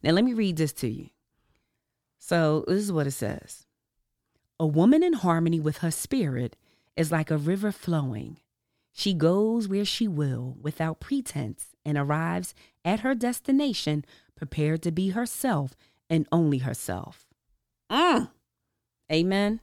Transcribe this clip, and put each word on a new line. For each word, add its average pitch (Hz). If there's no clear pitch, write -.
Now, -
let 190
me 254
read 202
this 156
to 127
you. 113
So, 156
this 196
is 208
what 151
it 139
says. -
"A 160
woman 196
in 359
harmony 165
with 151
her 170
spirit 139
is 160
like 156
a 156
river 190
flowing. 143
She 202
goes 202
where 196
she 214
will 135
without 156
pretense -
and 147
arrives 160
at 208
her 262
destination 240
prepared 151
to 175
be 185
herself 214
and 160
only 156
herself." 110
Mm. 311
Amen. 196